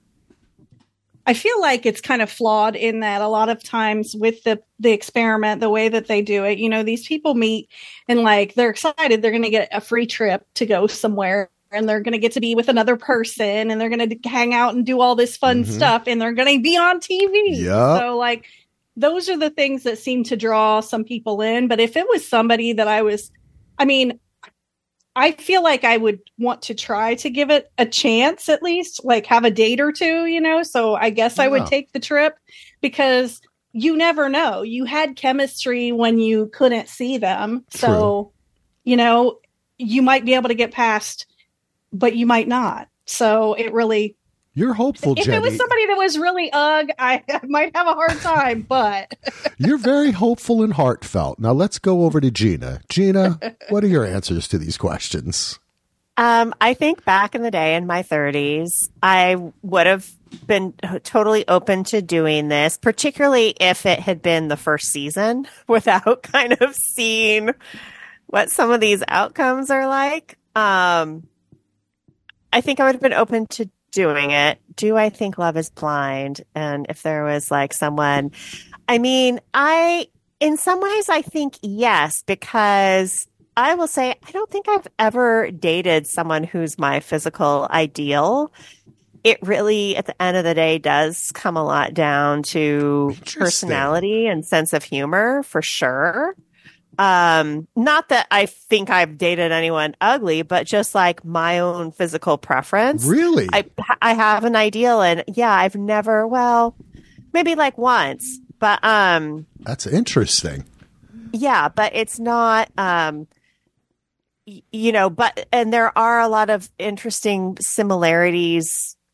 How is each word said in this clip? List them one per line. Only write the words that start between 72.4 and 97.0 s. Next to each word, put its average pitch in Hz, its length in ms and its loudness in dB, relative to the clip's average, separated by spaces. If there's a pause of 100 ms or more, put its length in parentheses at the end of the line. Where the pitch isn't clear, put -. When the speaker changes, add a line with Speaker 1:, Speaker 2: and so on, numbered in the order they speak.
Speaker 3:
I 240 80 4
think 277 200 -4
I 269 60 4
would 269 100 4
have 254 60 -6
been 262 100 2
open 226 380 0
to 208 200 -8 (200)
doing 147 420 0
it. 143 260 2 (180)
Do 214 200 0
I 214 140 2
think 202 280 -8
Love 170 180 -2
is 160 140 -4
Blind? 139 720 -4 (120)
And 147 340 -6
if - 140 -12
there 156 220 -4
was, 147 260 -4
like, 143 220 -2
someone, 143 600 0 (560)
I 240 100 2
mean, 254 420 0 (140)
I, 330 540 0 (320)
in 302 160 2
some 370 240 -2
ways, 403 280 -2
I 330 140 0
think 294 400 -6
yes, 202 640 0
because 196 1000 0 (300)
I 269 180 2
will 349 140 -2
say, 254 220 -2 (160)
I - 60 -20
don't 415 180 -6
think 403 180 -6
I've 403 180 -2 (120)
ever 226 520 2
dated 165 560 0
someone 160 380 -2
who's 165 340 -6
my 139 220 0
physical 147 720 -2
ideal. 156 840 0 (720)
It 220 180 6
really, 208 540 0
at - 100 -6
the - 160 -12
end 180 140 0
of 180 80 0
the 165 100 0
day, 160 240 2
does 151 540 0
come 175 240 -4
a 160 80 0
lot 147 300 -2
down 147 500 0
to 143 640 0
Speaker 2:
Interesting. - 300 -14
Speaker 3:
personality 175 840 -2
and 170 180 -2
sense 160 300 0
of 147 100 -2
humor, 190 580 -2
for - 180 -4
sure. 170 720 -4 (640)